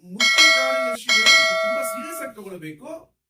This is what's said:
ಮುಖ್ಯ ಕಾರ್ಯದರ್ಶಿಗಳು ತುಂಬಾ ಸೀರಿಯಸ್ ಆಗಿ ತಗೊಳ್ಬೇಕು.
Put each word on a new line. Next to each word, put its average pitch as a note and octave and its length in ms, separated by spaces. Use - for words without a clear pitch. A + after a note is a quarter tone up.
ಮುಖ್ಯ F#3 380
ಕಾರ್ಯದರ್ಶಿಗಳು - 720
ತುಂಬಾ - 560
ಸೀರಿಯಸ್ - 400
ಆಗಿ A3+ 140
ತಗೊಳ್ಬೇಕು. F#3+ 840